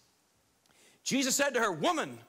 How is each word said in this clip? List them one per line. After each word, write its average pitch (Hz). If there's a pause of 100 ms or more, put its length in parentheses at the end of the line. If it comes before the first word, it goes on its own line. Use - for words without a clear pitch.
(1040)
Jesus 262
said 277
to 240
her, 220
Woman, 175 (100)